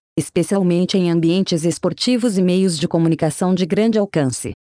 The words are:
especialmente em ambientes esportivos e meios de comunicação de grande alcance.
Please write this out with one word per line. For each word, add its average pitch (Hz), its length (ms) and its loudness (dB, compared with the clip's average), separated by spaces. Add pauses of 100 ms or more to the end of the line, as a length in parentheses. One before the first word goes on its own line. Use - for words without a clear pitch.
(180)
especialmente 180 800 0
em 175 140 2
ambientes 170 540 0
esportivos 196 720 -2
e 196 40 2
meios 180 380 2
de 156 80 -2
comunicação 165 680 0
de 185 120 0
grande 214 340 0
alcance. 147 540 -2 (200)